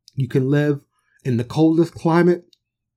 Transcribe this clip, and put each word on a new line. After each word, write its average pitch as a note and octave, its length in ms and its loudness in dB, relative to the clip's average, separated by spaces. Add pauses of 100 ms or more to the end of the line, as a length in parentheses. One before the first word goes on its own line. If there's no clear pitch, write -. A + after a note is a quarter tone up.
(140)
You C3 140 -4
can C3 220 -2
live D3 300 0 (440)
in B2 120 -2
the A#2 80 -2
coldest D#3+ 500 0
climate, F3 520 0 (500)